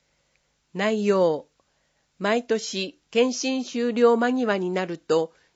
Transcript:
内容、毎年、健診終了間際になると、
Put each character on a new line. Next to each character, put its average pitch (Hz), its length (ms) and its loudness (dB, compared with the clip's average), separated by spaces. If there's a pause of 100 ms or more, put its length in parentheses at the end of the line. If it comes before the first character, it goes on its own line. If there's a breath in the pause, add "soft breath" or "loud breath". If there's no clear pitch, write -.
(760)
内 214 300 -2
容、 180 400 2 (720)
毎 185 300 -2
年、 190 520 -6 (120)
健 247 200 2
診 262 320 -4
終 240 300 -4
了 233 240 4
間 240 160 0
際 233 240 0
に 180 140 -4
な 185 160 -2
る 170 100 -8
と、 160 340 0 (240 soft breath)